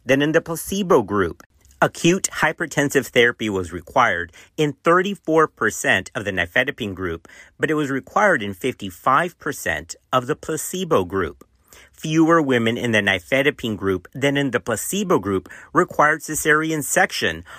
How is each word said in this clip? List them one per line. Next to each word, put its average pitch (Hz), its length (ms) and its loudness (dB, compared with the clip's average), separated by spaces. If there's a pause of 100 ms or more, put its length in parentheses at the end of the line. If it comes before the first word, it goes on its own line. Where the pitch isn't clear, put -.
than 135 160 2
in 151 120 2
the 156 80 2
placebo 170 640 0
group. 98 420 -4 (380)
Acute 170 500 0
hypertensive 147 760 -2
therapy 120 420 2
was 92 220 -4
required 87 600 0 (240)
in 151 160 0 (120)
thirty-four 170 640 2
percent 107 640 0
of 113 100 -6
the 101 60 -4
nifedipine 101 640 -2
group, 85 320 -8 (320)
but - 100 -2
it 156 60 -2
was 151 160 -2
required 170 520 0
in 101 120 -6
fifty-five 131 840 -2
percent 85 580 -8 (160)
of 127 160 0
the 151 80 -4
placebo 160 680 -4
group. 90 400 -6 (480)
Fewer 160 500 4
women 120 340 2
in 120 160 -2
the 107 80 4
nifedipine 113 760 0
group 95 360 -4
than 139 240 -2
in 139 140 0
the 110 100 0
placebo 175 580 -2
group 95 300 -2 (240)
required 156 480 2
cesarean 156 640 0
section, 107 600 -2 (140)